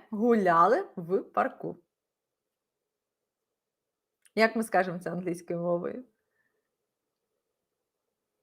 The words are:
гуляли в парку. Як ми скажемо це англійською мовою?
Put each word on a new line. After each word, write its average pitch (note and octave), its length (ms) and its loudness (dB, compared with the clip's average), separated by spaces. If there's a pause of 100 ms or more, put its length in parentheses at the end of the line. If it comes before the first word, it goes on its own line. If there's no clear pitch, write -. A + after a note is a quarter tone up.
(120)
гуляли G#3 840 4
в F3+ 280 -4
парку. G3+ 540 -6 (2500)
Як A3 200 2
ми A3+ 80 -2
скажемо F3+ 360 -2
це E3+ 120 -10
англійською F3 480 -6
мовою? F3 440 -4 (2500)